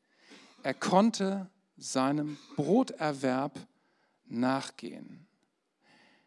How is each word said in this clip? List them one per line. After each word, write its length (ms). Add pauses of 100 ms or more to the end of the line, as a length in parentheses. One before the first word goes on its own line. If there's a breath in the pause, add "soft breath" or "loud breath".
(640 loud breath)
er 120
konnte 760 (280)
seinem 580 (200)
Broterwerb 1000 (680)
nachgehen. 1000 (1000 soft breath)